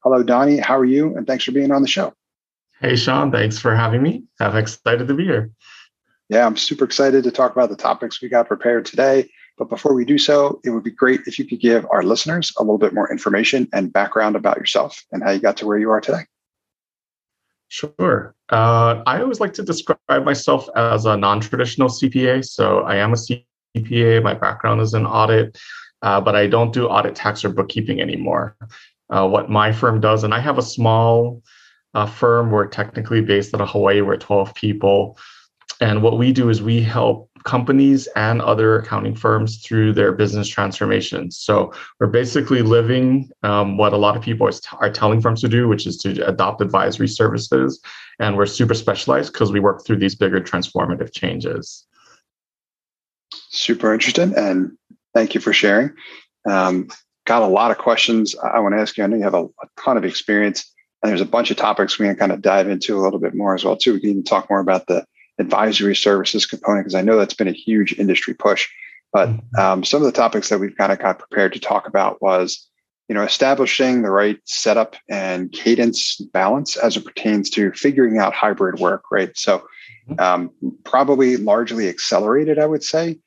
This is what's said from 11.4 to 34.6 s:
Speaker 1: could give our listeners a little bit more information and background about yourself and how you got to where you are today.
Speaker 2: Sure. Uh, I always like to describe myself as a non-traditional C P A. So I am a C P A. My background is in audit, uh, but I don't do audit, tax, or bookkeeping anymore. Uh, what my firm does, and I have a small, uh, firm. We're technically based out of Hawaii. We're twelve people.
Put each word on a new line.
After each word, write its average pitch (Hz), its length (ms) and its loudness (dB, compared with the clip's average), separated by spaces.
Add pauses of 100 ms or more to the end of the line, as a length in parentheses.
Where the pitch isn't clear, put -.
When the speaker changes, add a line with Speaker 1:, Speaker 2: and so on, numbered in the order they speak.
Speaker 1:
could - 140 -8
give 117 320 2
our 90 100 2
listeners 151 560 -2
a - 60 0
little 107 160 2
bit 104 160 2
more 101 160 -2
information 117 600 0
and 98 220 -4
background 107 420 0
about - 220 0
yourself - 420 -2 (120)
and 92 100 -6
how 85 80 0
you 98 100 0
got 101 180 0
to 107 100 -8
where 104 100 0
you 110 140 0
are 107 100 0
today. - 220 -4 (1500)
Speaker 2:
Sure. 151 680 -4 (140)
Uh, 117 580 4
I 131 120 0
always 247 200 -2
like 202 140 -4
to 208 100 -10
describe 165 340 -8 (280)
myself 139 500 -2
as 113 320 0
a 107 100 2
non-traditional 110 720 0
C 131 180 -2
P 127 200 0
A. 131 160 0
So 98 380 0
I 98 160 -2
am 107 160 2
a 117 40 0
C 120 300 -8 (260)
P 117 300 -2
A. 113 180 6
My 104 140 0
background 110 440 -2
is 110 140 0
in 113 140 0
audit, 110 500 2 (460)
uh, 98 180 2
but 101 140 2
I - 100 4
don't 117 260 2
do 120 140 -2
audit, 101 300 0
tax, - 280 -6
or 104 60 0
bookkeeping 98 500 -4
anymore. 85 560 -4 (540)
Uh, 95 180 0
what 101 220 0
my 107 220 2
firm 110 280 0
does, 107 240 2
and 107 120 0
I 117 40 -2
have 135 200 -2
a - 20 -2
small, 117 800 2 (540)
uh, 107 100 0
firm. 117 460 2
We're 101 160 0
technically 110 540 -2
based 101 340 0
out 104 60 -2
of 98 80 -2
Hawaii. 101 320 2
We're 98 160 0
twelve 101 360 0
people. 104 640 0 (640)